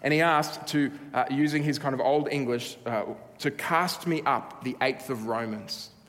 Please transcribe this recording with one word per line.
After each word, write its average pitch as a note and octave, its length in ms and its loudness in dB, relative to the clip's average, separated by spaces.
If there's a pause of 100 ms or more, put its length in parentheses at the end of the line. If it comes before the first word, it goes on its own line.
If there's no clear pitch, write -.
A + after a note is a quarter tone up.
And C#3+ 100 0
he D#3 100 4
asked D3+ 480 2
to, C#3+ 220 2 (220)
uh, B2 160 2
using D3+ 320 2
his D3 160 0
kind C3+ 160 -2
of B2+ 80 -2
old C#3+ 300 4
English, A#2+ 460 -2 (100)
uh, A2+ 160 -2 (360)
to C#3+ 120 0
cast F3 560 0
me D#3 180 0
up - 380 0
the B2+ 180 -4
eighth C3+ 300 -2
of A2 160 -4
Romans. A2 640 -6 (180)